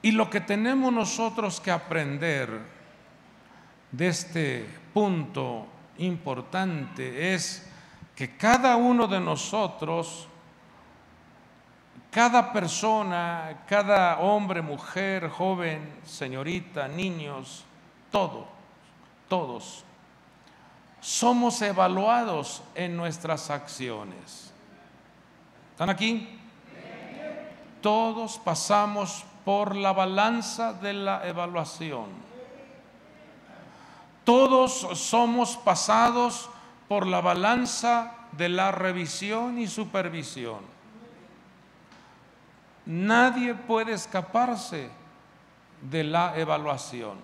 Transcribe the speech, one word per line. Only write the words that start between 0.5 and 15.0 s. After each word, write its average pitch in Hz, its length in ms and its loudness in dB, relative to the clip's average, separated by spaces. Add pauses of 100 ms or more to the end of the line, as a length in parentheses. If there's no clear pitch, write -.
nosotros 226 640 -2
que 185 120 -2
aprender 143 880 -2 (1300)
de 143 160 0
este 139 840 -4
punto 139 760 0 (300)
importante 156 1400 -4
es - 340 -6 (480)
que - 220 -8
cada 247 380 6
uno 240 320 4
de 190 120 0
nosotros, 165 1080 -4 (1800)
cada 233 420 6
persona, 175 1120 -2
cada 196 520 4
hombre, 190 420 2
mujer, 170 680 -4